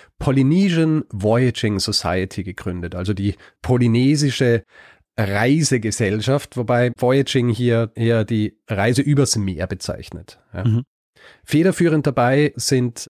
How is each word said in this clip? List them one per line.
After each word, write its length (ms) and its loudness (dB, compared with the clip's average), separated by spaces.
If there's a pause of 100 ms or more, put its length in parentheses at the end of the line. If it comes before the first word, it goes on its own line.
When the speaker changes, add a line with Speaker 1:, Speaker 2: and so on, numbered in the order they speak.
(180)
Speaker 1:
Polynesian 920 2
Voyaging 680 0
Society 640 -4
gegründet, 540 -8
also 180 -4
die 220 -2 (260)
polynesische 1000 2 (520)
Reisegesellschaft, 1400 0
wobei 400 0
Voyaging 540 2
hier 440 0
eher 300 2
die 420 -2
Reise 360 0
übers 340 2
Meer 320 -4
bezeichnet. 720 -12 (120)
Ja. 120 -6
Speaker 2:
Mhm. 180 2 (640)
Speaker 1:
Federführend 600 2
dabei 520 2
sind 520 -2 (100)